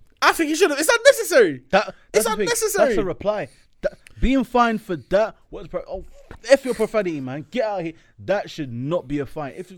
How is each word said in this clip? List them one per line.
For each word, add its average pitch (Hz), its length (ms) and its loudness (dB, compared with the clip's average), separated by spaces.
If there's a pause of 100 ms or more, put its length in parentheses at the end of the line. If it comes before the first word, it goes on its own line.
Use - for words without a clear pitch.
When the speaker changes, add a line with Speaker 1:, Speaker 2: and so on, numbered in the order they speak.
(200)
Speaker 1:
I 320 140 4
think 311 160 -2
he 320 60 0
should 330 160 2
have. - 80 -2
It's 311 100 0
unnecessary. 359 800 4
Speaker 2:
That, 190 200 2
Speaker 1:
It's - 60 -18 (160)
Speaker 2:
that's 427 140 2
the 453 60 -2
thing. 427 100 -4
Speaker 1:
unnecessary. 427 480 2
Speaker 2:
That's 220 80 0
a 202 80 0
reply. 185 440 -4 (320)
That, - 120 -8 (260)
being 254 240 4
fined 233 380 2
for 185 140 -6
that, 185 400 0 (160)
what's 170 160 -14
pro-, 175 200 -8
oh, 185 180 -10 (440)
F 262 160 6
your 247 80 -4
profanity, 196 480 -2
man. 131 300 -10
Get 226 140 -4
out 202 160 -4
of 160 40 -6
here. 160 80 -8 (240)
That 160 320 -4
should 135 240 -10
not 135 340 -6
be 143 120 -4
a 131 80 -6
fine. 147 280 -10
If 180 120 -14 (100)